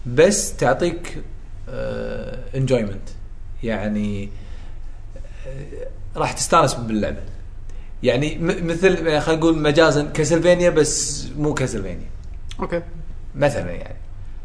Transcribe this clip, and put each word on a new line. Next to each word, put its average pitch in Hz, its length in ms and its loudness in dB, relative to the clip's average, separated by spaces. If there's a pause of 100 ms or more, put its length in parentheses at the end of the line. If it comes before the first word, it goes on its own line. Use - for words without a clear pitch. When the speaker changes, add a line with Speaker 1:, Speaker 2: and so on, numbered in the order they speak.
Speaker 1:
بس 156 500 4
تعطيك، - 680 0 (460)
آه، 113 720 -6 (160)
انجويمنت. 123 540 0 (540)
يعني، 104 680 -2 (1200)
آه، - 720 -10
راح 151 140 0
تستانس 160 420 4
باللعبة. 107 460 -2 (840)
يعني، 127 360 2
م-، 170 280 0
مثل، 170 400 4
يعني، 151 140 4
خلينا 160 200 2
نقول 165 180 4
مجازًا 151 440 6
كاسلفينيا، 170 680 4
بس - 560 2 (120)
مو 147 160 2
كاسلفينيا. 98 560 -4 (500)
Speaker 2:
أوكي. 175 220 -2 (520)
Speaker 1:
مثلًا، 135 360 2
يعني. - 260 -6 (480)